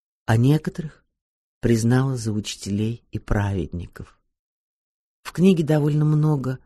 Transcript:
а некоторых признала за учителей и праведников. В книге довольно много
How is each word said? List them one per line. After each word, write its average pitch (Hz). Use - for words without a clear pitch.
а 113
некоторых 151
признала 120
за 113
учителей 104
и 110
праведников. 95
В -
книге 170
довольно 151
много 151